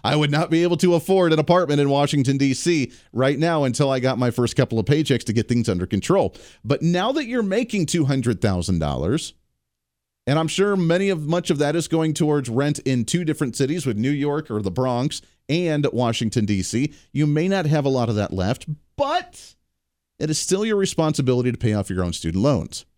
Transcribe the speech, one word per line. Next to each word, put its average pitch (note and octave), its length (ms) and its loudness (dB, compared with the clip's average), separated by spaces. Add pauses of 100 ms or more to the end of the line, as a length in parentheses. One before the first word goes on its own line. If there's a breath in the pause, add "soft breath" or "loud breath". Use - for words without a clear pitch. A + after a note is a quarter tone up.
I C3+ 120 2
would D3+ 140 2
not D3+ 220 0
be E3 100 4
able F3 160 2
to F3+ 160 4
afford F3 400 2
an D#3 60 2
apartment D3+ 420 2
in C#3+ 80 2
Washington, C#3 480 2
D C3+ 160 2
C D#3 380 0 (200 loud breath)
right C3 280 0
now D#3+ 240 0
until C3+ 260 0
I C3 100 0
got B2 200 0
my B2 100 2
first A#2 260 -2
couple A#2+ 220 0
of G#2 80 0
paychecks D3 380 0
to A2 100 -4
get A2 140 0
things A#2 200 0
under F2+ 200 -2
control. D3+ 480 0 (280 loud breath)
But C3+ 200 -2
now F3+ 300 0
that D4+ 120 -2
you're A#3 160 -2
making G3+ 460 -2
two E3 180 0
hundred B2 340 0
thousand F#2 380 0
dollars, D2+ 560 -2 (960)
and C#3 100 2
I'm D#3+ 100 0
sure G3+ 280 0
many F3+ 340 2
of, D#3 160 -2
much E3+ 240 -2
of D#3 80 2
that D3 180 0
is E3 120 -2
going D#3+ 260 0
towards D3 360 0
rent C#3 300 0
in B2+ 260 0
two F3 200 -2
different D3 300 -2
cities C#3+ 320 -2
with G#2+ 100 -2
New B2+ 140 0
York D3 400 -4
or G#2+ 100 -2
the G2 80 -2
Bronx B2+ 540 -2 (260 soft breath)
and D3+ 420 0
Washington, A#2 540 0
D G2 160 0
C, B2 320 -4 (180 loud breath)
you D3 140 0
may D#3 220 0
not F#3+ 180 0
have D3 200 2
a C#3 40 0
lot A#2+ 200 0
of G#2+ 60 0
that G#2 160 -2
left, F#2+ 360 -4 (280)
but E4+ 600 -4 (640)
it D#3 100 -2
is D#3 80 -2
still F#3 260 -2
your G#3+ 140 0
responsibility C3 720 0
to A#2+ 60 -4
pay A2 160 0
off G2+ 160 -2
your F#2 140 -2
own F2 100 -2
student E2+ 300 -2
loans. B2+ 420 -2 (120)